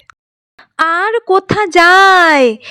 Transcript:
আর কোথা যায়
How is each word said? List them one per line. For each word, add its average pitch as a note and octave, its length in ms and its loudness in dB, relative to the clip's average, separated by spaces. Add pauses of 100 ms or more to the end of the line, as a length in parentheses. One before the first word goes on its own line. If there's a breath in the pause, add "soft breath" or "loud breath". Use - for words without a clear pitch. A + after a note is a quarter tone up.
(760 soft breath)
আর F4+ 420 -4
কোথা F#4+ 480 -4
যায় E4+ 880 2 (160 loud breath)